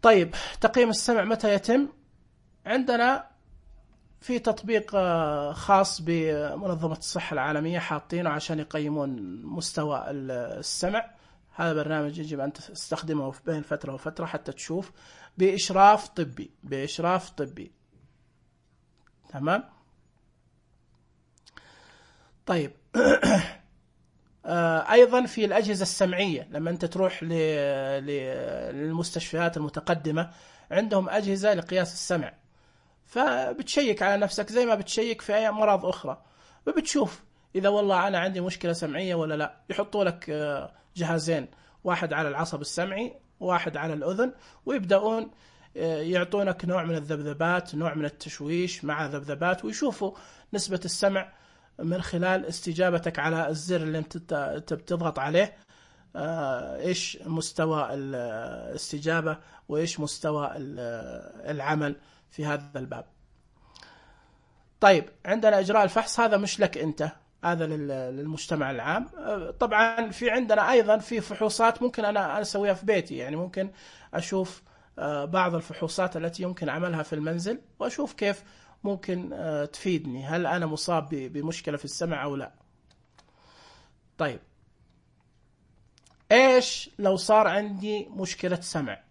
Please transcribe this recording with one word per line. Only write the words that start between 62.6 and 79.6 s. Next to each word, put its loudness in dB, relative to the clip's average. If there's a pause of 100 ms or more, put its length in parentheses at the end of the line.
الباب. -10 (1700)
طيب، 8 (160)
عندنا 6
إجراء 4
الفحص، 0
هذا 6
مش -2
لك 2
أنت، -4 (320)
هذا 0
لل-، -6
للمجتمع -4
العام. -2 (100)
آه، -6
طبعا 2
في 0
عندنا 4
أيضا 8
في -4
فحوصات 2
ممكن -2
أنا، 2
أنا -2
أسويها 0
في -4
بيتي، 0
يعني -6
ممكن -4 (420)
أشوف، -4 (380)
آه، -4
بعض 2
الفحوصات -4
التي -4
يمكن -4
عملها -2
في -6
المنزل -4 (180)
وأشوف -4
كيف -2 (400)
ممكن، -4
آه، -4